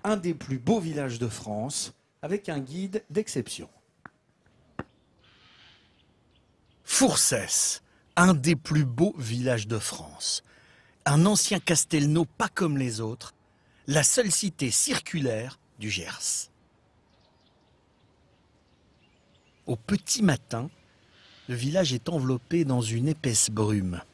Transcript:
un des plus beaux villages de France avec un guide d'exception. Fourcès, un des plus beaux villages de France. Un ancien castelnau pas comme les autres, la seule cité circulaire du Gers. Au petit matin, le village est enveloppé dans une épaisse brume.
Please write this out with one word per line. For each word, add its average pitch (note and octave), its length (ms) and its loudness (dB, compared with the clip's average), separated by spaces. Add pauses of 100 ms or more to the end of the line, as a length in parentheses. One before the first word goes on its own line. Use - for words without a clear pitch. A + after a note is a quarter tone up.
un G#3+ 100 2
des F3 180 -2
plus C3+ 240 -6
beaux F3+ 220 2
villages C#3+ 400 -4
de B2 80 0
France G#2+ 640 -6 (280)
avec F#3 260 -4
un D#3 120 -4
guide F#3 500 -6
d'exception. - 580 -6 (3250)
Fourcès, - 960 2 (340)
un F3+ 180 8
des D3+ 220 4
plus D3+ 300 2
beaux B2+ 320 2
villages A#2+ 500 -2
de A2+ 100 -2
France. - 680 -6 (600)
Un D3+ 200 6
ancien G3+ 340 2
castelnau D#3 640 2
pas - 240 -2
comme D#3 300 -2
les A#2+ 240 -2
autres, A2+ 320 -8 (540)
la C#3+ 160 4
seule A3 280 2
cité C#3+ 400 -2
circulaire C3 880 -2 (200)
du G#2+ 100 -6
Gers. - 600 -6 (3250)
Au A#2+ 100 -2
petit - 480 -2
matin, C3+ 460 0 (800)
le B2 60 -4
village C#3 380 0
est A#2+ 140 -4
enveloppé D3+ 560 0
dans C3 180 2
une A#2 280 0
épaisse B2+ 400 0
brume. G#2 520 0 (120)